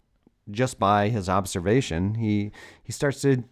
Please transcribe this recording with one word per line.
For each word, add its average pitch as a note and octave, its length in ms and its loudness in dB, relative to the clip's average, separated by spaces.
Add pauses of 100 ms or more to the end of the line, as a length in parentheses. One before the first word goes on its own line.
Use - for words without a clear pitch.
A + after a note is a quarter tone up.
(520)
just B2 280 -2
by G#2 300 4
his G#2 180 -2
observation, F#2+ 880 0
he, G#2 360 -2 (320)
he - 100 -12
starts C#3 280 -4
to C3 300 2